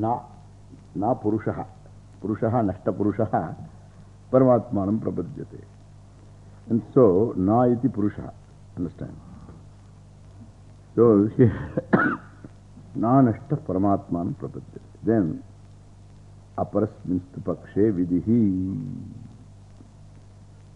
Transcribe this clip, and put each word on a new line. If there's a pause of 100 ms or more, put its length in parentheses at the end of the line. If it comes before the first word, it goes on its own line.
ना, (800)
ना
पुरुषः। (600)
पुरुषः,
नष्टपुरुषः (1000)
परमात्मानं
प्रपद्यते। (1080)
And (120)
so,
na
iti
purusha. (440)
Understand? (1800)
So,
<coughs> (720)
na
nashta
paramatmanam
prapadyate. (220)
Then, (1120)
aparasminstu
pakshe
vidihi. (1700)